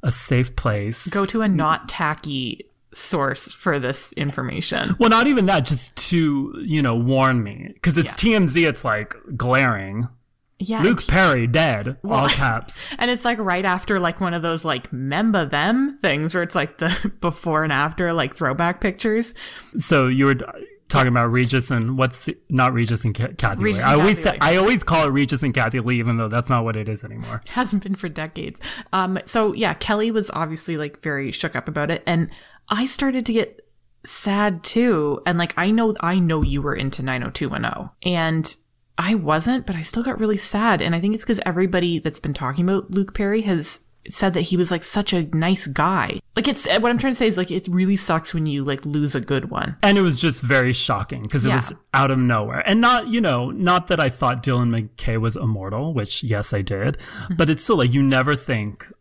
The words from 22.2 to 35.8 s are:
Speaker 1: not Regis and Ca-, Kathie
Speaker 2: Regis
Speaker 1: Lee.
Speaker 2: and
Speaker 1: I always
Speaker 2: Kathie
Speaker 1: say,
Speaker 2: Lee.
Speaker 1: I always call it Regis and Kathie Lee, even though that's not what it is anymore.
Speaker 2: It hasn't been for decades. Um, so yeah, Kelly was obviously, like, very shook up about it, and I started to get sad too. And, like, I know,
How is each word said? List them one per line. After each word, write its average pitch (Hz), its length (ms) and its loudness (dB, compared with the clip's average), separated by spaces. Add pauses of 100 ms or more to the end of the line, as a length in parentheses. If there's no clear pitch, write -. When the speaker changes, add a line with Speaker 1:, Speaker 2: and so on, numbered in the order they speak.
Speaker 1:
not 131 240 4
Regis 117 320 0
and 110 100 0
Ca-, - 240 -4
Kathie 107 240 0
Speaker 2:
Regis 208 160 0
Speaker 1:
Lee. - 60 -2
Speaker 2:
and 135 80 4
Speaker 1:
I 147 80 6
always 196 160 6
Speaker 2:
Kathie 165 80 0
Speaker 1:
say, - 80 2
Speaker 2:
Lee. - 80 -4
Speaker 1:
I 160 160 4
always 202 260 2
call 160 240 2
it 143 60 2
Regis 139 320 0
and 127 100 0
Kathie 120 240 0
Lee, 120 220 0
even 117 160 0
though 117 100 -2
that's 117 220 -2
not 120 160 2
what 113 100 -2
it 107 140 -6
is 107 160 -6
anymore. 110 400 -10
Speaker 2:
It - 60 -18
hasn't 226 340 -2
been 196 100 -4
for 190 140 -8
decades. 160 500 -10 (340)
Um, 185 340 -2
so 220 260 0
yeah, 196 220 0
Kelly 214 360 0
was 214 240 -2
obviously, 160 420 -4
like, 147 280 -6
very 139 260 -2
shook - 240 -6
up - 140 -6
about 151 240 -4
it, - 120 -4
and 165 260 0 (380)
I 220 180 0
started 262 400 -2
to 240 60 -2
get - 320 -2 (400)
sad 202 600 0
too. 175 600 2
And, 170 120 2
like, 170 180 -2
I 180 140 2
know, 220 300 4